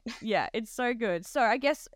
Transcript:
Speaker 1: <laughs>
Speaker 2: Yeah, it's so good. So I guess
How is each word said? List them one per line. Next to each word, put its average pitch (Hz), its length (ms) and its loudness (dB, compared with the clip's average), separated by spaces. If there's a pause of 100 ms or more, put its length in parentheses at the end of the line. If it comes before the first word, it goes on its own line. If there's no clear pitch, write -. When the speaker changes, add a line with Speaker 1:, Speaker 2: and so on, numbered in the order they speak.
Speaker 1:
<laughs> 226 140 -8
Speaker 2:
Yeah, 185 340 0
it's 220 180 -6
so 247 220 0
good. 190 320 -2
So - 160 0
I 226 160 6
guess 277 380 0